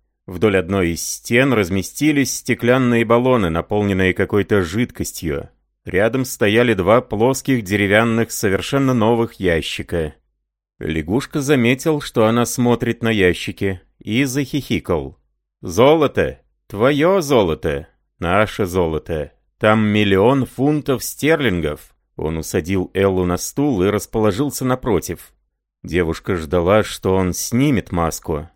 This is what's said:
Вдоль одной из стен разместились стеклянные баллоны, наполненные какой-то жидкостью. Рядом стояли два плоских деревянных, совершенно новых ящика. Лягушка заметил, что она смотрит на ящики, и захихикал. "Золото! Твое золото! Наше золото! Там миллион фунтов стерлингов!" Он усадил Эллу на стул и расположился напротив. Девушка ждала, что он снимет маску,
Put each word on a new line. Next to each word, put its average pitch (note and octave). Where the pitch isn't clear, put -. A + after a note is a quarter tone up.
Вдоль F#2+
одной F2+
из E2
стен B2+
разместились A#2
стеклянные A#2+
баллоны, A#2+
наполненные F#2+
какой-то G2+
жидкостью. E2+
Рядом A2+
стояли A2+
два G2+
плоских B2
деревянных, G#2
совершенно B2+
новых A#2
ящика. E2
Лягушка E2
заметил, C3+
что A2+
она A#2
смотрит A#2+
на A2+
ящики, F#2+
и A#2
захихикал. A#2+
"Золото! A2
Твое D3
золото! E2+
Наше G2
золото! D#2+
Там A2
миллион G#2
фунтов C#3
стерлингов!" G2+
Он D#2+
усадил F2+
Эллу F#2+
на F2+
стул C#3
и G2
расположился G#2+
напротив. G#2+
Девушка E2+
ждала, F2
что -
он F#2
снимет A#2+
маску, E2